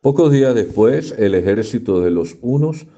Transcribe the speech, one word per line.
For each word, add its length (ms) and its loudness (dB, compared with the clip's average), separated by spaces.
Pocos 300 2
días 240 2
después, 640 0
el 160 2
ejército 680 -2
de 80 0
los 320 -4
hunos 460 -4